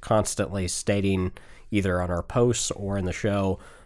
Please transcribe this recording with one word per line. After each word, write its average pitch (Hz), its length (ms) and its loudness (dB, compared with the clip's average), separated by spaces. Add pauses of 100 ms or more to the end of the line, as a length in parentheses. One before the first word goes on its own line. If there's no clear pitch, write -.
constantly 101 680 0
stating, 95 640 0 (380)
either 95 300 2
on 90 100 -2
our 87 120 0
posts 120 480 2
or 101 260 -4
in 95 80 0
the 90 80 0
show, 98 460 0 (280)